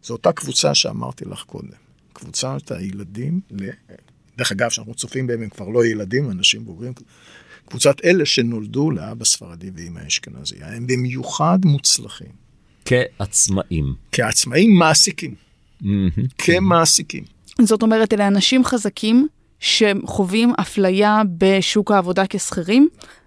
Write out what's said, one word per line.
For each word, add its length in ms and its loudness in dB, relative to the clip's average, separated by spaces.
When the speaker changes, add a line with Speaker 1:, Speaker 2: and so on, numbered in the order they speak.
Speaker 1:
זו 100 -10
אותה 180 0
קבוצה 440 -2
שאמרתי 500 -4
לך 180 -14
קודם, 340 -18
קבוצת 580 -10
הילדים, 720 -8
ל-, 180 -10
דרך 140 -4
אגב, 180 -2
שאנחנו 240 -10
צופים 340 -6
בהם, 140 -4
הם 80 -10
כבר 200 -14
לא 160 2
ילדים, 460 -2
אנשים 340 -2
בוגרים, 280 -14
קבוצת 360 0
אלה 200 4
שנולדו 640 -2
לאבא 340 -8
ספרדי 500 -4
ואמא 320 -14
אשכנזייה, 680 -10
הם 140 -10
במיוחד 760 0
מוצלחים. 680 0
Speaker 2:
כעצמאים. 1080 0
Speaker 1:
כעצמאים 640 2
מעסיקים. 600 2
Speaker 2:
מהמם. 280 0
Speaker 1:
כמעסיקים. 840 2
Speaker 3:
זאת 200 4
אומרת, 320 2
אלה 140 2
אנשים 360 2
חזקים 640 2
שחווים 1000 2
אפליה 640 2
בשוק 540 2
העבודה 380 2
כשכירים, 600 2